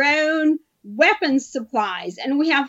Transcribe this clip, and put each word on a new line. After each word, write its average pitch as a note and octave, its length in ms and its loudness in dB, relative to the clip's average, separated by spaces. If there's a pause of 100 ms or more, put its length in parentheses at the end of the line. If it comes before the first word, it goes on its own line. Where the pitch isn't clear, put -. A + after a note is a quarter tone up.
own D#4 560 2 (240)
weapons C#4 640 0
supplies, F#3+ 680 -6
and C#4 220 -2
we D#4 100 2
have C#4+ 200 0